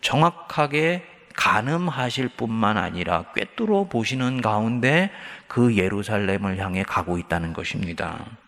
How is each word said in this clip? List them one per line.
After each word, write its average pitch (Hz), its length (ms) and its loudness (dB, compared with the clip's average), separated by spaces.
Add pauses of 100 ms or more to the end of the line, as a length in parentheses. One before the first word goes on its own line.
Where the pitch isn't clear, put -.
정확하게 160 1000 0 (320)
가늠하실 127 1000 0
뿐만 110 400 2
아니라 87 460 -2 (100)
꿰뚫어 202 520 0
보시는 127 560 -2
가운데 120 680 2 (380)
그 120 280 4
예루살렘을 98 840 0
향해 95 240 -2
가고 87 340 -2
있다는 82 360 -2
것입니다. 82 720 -6 (240)